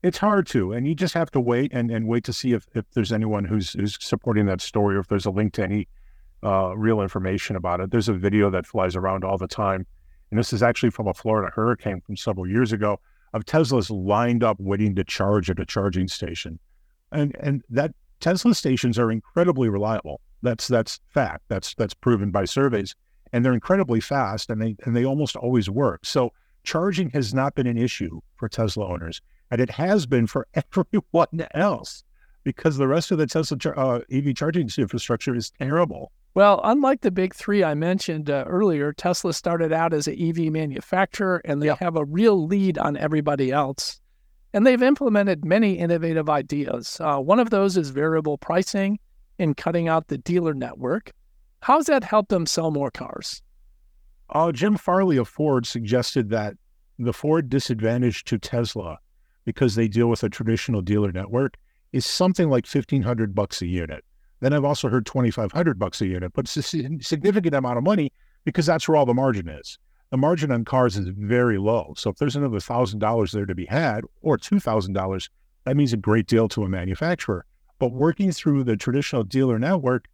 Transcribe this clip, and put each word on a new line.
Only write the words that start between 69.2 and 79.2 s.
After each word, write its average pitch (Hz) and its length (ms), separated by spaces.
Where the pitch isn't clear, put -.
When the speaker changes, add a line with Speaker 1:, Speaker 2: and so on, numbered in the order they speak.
Speaker 1:
is. 73 300
The 139 60
margin 147 360
on 117 120
cars 123 320
is 95 120
very 104 500
low. 95 380
So - 140
if - 80
there's 143 180
another 127 240
thousand 113 400
dollars 107 320
there 104 140
to 95 80
be 87 120
had, 117 380
or 151 180
two 202 220
thousand 104 320
dollars, 95 360
that 135 120
means 143 160
a 113 40
great 107 320
deal 113 220
to 107 120
a 95 60
manufacturer. 95 800
But 123 120
working 165 380
through 143 320
the 120 140
traditional 127 480